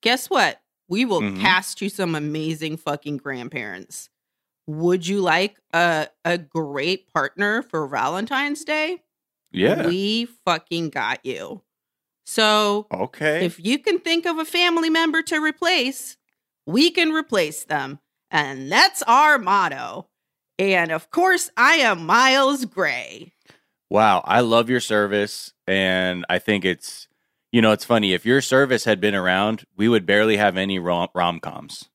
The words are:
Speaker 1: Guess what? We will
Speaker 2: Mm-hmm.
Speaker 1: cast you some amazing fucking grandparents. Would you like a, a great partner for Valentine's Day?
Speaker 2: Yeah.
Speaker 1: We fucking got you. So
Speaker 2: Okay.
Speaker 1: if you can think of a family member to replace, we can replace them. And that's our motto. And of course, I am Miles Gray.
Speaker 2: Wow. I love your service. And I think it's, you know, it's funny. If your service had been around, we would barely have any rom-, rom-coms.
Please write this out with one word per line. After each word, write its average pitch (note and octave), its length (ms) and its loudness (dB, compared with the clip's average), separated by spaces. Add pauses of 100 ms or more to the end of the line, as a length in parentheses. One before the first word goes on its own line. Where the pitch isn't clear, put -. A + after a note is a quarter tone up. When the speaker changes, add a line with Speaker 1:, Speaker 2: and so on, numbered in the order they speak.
Speaker 1:
Guess A#3+ 260 0
what? G#3 320 0 (280)
We G#3 180 0
will F#3+ 160 0
Speaker 2:
Mm-hmm. G3 180 -4
Speaker 1:
cast F#3+ 400 0
you G3+ 80 -4
some F3+ 260 -4
amazing D#3 640 -4
fucking D3 420 -6
grandparents. A#2+ 920 -10 (560)
Would E3 400 -2
you G3 140 -2
like F3+ 380 0 (140)
a, E3 360 0 (160)
a F3 140 0
great D#3 760 -6
partner G3+ 500 -2
for D#3 260 -6
Valentine's A3+ 760 -4
Day? D#4 380 -4 (480)
Speaker 2:
Yeah. D#3 360 2
Speaker 1:
We G3+ 400 -2 (180)
fucking E3+ 460 -4
got B2 340 -6
you. B2 380 -10 (640)
So G#3+ 680 0
Speaker 2:
Okay. D3+ 520 -2
Speaker 1:
if F3 140 -4
you A3 220 -2
can F#4+ 180 0
think E4+ 280 -2
of E4 120 -2
a D#4+ 60 -4
family E4 460 0
member D#4+ 320 2
to D#4+ 200 -2
replace, D#4 760 -2 (500)
we C4+ 240 4
can E4 220 0
replace G#3 520 -2
them. C#3+ 340 -6 (320)
And C#3 400 -2
that's D#4 320 2
our C#4+ 360 6
motto. E3+ 680 -2 (500)
And F#3 340 2
of D#3+ 180 -6
course, F4 460 2
I C#4 200 6
am G3+ 300 0
Miles C4 600 4
Gray. B2 680 -6 (560)
Speaker 2:
Wow. G2+ 360 4
I G#2 160 2
love A#2 300 2
your B2+ 100 2
service. G#2 720 -2 (140)
And F#2 640 0
I F#2 100 0
think G2+ 260 0
it's, - 440 -6 (420)
you A#2 100 4
know, A2 120 6
it's G#2 120 0
funny. G#2+ 280 2
If F2+ 120 -2
your B2+ 160 2
service C3 440 2
had G#2+ 160 2
been G2+ 160 0
around, F#2+ 480 0 (120)
we G#2+ 120 2
would A2 180 2
barely G#2 300 4
have G2+ 200 2
any F#2+ 220 -2
rom-, F2 340 -2
rom-coms. F2 840 -6